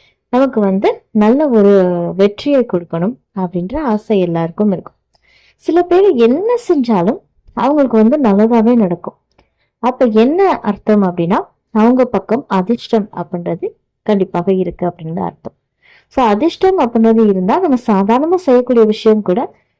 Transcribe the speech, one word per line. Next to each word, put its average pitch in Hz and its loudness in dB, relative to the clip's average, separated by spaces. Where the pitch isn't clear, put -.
நமக்கு 262 0
வந்து 202 0
நல்ல 277 2
ஒரு 202 6
வெற்றியை 240 0
கொடுக்கணும் 170 -4
அப்படின்ற 180 -6
ஆசை 208 -2
எல்லாருக்கும் 170 -2
இருக்கும். - -14
சில 320 0
பேர் 392 4
என்ன 427 0
செஞ்சாலும் 240 0
அவங்களுக்கு 262 2
வந்து 269 2
நல்லதாவே 226 2
நடக்கும். 175 -6
அப்ப 254 0
என்ன 330 0
அர்த்தம் 202 0
அப்படின்னா, 180 -2
அவங்க 247 2
பக்கம் 226 -4
அதிர்ஷ்டம் 202 -2
அப்படின்றது 175 -8
கண்டிப்பாக 190 -2
இருக்கு 180 -4
அப்படின்னு 165 -10
தான் 175 -6
அர்த்தம். - -18
So, 269 -4
அதிர்ஷ்டம் 339 0
அப்படின்றது 226 2
இருந்தா 190 -2
நம்ம 277 0
சாதாரணமா 240 0
செய்யக்கூடிய 247 2
விஷயம் 214 0
கூட 185 0